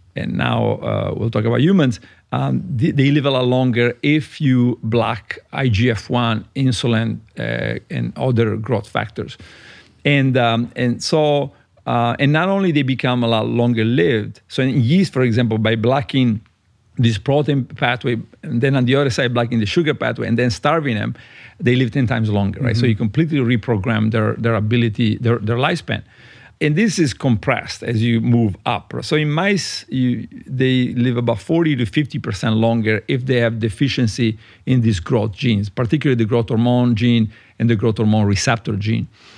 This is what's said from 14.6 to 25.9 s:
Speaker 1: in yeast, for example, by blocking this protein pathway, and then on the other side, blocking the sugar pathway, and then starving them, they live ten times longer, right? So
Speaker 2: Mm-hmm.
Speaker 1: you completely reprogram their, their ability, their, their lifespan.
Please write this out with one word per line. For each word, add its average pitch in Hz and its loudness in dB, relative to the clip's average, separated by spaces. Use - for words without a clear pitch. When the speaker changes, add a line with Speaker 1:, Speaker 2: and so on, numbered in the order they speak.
Speaker 1:
in 135 2
yeast, 151 4
for 127 0
example, 117 2
by 113 2
blocking 123 0
this 117 2
protein 139 0
pathway, 123 -2
and 120 -4
then 135 2
on 127 2
the 123 2
other 139 2
side, 127 -2
blocking 117 0
the 104 0
sugar 151 0
pathway, 117 -4
and 107 0
then 123 2
starving 147 0
them, 110 -4
they 127 2
live 127 0
ten 135 0
times 110 0
longer, 101 0
right? 131 -2
So 120 0
Speaker 2:
Mm-hmm. 131 2
Speaker 1:
you 110 2
completely 147 0
reprogram 110 0
their, 110 0
their 117 -2
ability, 110 0
their, 117 0
their 107 -2
lifespan. 143 -4